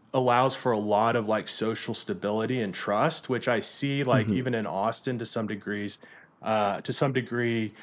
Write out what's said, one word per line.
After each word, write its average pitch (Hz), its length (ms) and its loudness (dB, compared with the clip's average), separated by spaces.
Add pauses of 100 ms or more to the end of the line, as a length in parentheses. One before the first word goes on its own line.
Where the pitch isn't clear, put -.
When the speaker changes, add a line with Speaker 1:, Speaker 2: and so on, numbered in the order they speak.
(120)
Speaker 1:
allows 127 440 4
for 123 160 0
a 107 60 2
lot 107 360 4
of, 110 140 0
like, 107 180 0
social 110 480 -4
stability 110 640 -2
and 98 140 -2
trust, 113 540 0
which 120 180 -2
I 117 140 2
see, 139 420 -2
like, 110 240 4
Speaker 2:
Mm-hmm. 107 80 2
Speaker 1:
even 120 200 0
in 110 120 -2
Austin 110 540 -2
to 110 60 -6
some 110 200 -4
degrees, 104 520 -6 (440)
uh, 104 400 0
to 131 100 -6
some 139 180 0
degree, 117 600 -2 (100)